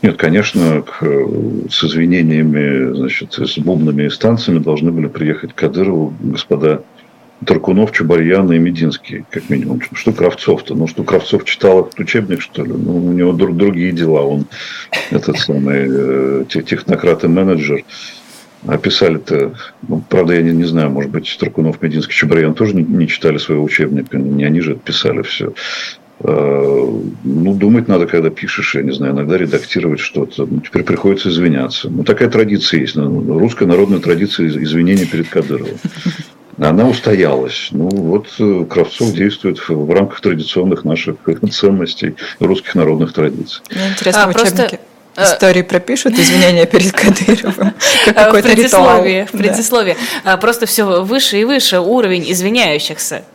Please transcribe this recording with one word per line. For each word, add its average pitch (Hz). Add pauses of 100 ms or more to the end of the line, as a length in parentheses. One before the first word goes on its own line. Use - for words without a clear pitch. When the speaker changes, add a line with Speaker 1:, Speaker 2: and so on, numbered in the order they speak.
Speaker 1:
Нет, 87
конечно, 82
к, -
э, 71 (460)
с -
извинениями, 78
значит, -
с -
бубнами 76
и -
станциями 113
должны 78
были 80
приехать 76
к -
Кадырову 87
господа - (600)
Таркунов, 95
Чубарьян 85
и 82
Мединский, 82
как -
минимум. - (120)
Что -
Кравцов-то? 87
Ну, 80
что -
Кравцов 95
читал 95
этот -
учебник, 92
что -
ли? -
Ну, 87
у 87
него 90
дру-, 90
другие 92
дела, 80
он 71 (640)
этот -
самый, 69
э, 67
те-, -
технократ -
и 90
менеджер. 85 (840)
А 76
писали-то, 80 (340)
ну, 80
правда, 87
я 85
не, 82
не 82
знаю, 80
может 69
быть, 76
Таркунов, 80
Мединский, 76
Чубарьян 78
тоже 104
не, 87
не 82
читали 78
своего 76
учебника, 71
не 71
они 80
же 78
это 69
писали 82
все. - (680)
Э, 69 (240)
ну, 80
думать 110
надо, 87
когда 82
пишешь, -
я -
не 69
знаю, 69
иногда 73
редактировать 76
что-то. -
Ну, -
теперь -
приходится 98
извиняться. 82
Ну, -
такая 113
традиция 104
есть, -
ну, 73
русская 110
народная 95
традиция 90
из-, 76
извинения 85
перед 82
Кадыровым. 73 (800)
Она 117
устоялась. 87
Ну, 85
вот, 98 (100)
э, 98
Кравцов 101
действует 95
в, -
в 76
рамках 98
традиционных 90
наших 78 (340)
ценностей, 90 (240)
русских 92
народных 80
традиций. -
Speaker 2:
Мне 190
интересно, 196
Speaker 3:
А, 196
Speaker 2:
в -
Speaker 3:
просто, 220 (140)
Speaker 2:
учебнике 190 (380)
Speaker 3:
э, 185
Speaker 2:
истории 180
пропишут 226
извинения 180
перед 185
Кадыровым, 196 (160)
<laughs> 539
как 220
Speaker 3:
А, 220
в 208
Speaker 2:
какой-то 220
ритуал. 208
Speaker 3:
предисловии, 190
в -
Speaker 2:
Да. 226
Speaker 3:
предисловии. 202 (280)
А, 190
просто 233
все 190
выше 220
и 214
выше 254
уровень 185
извиняющихся. 180 (140)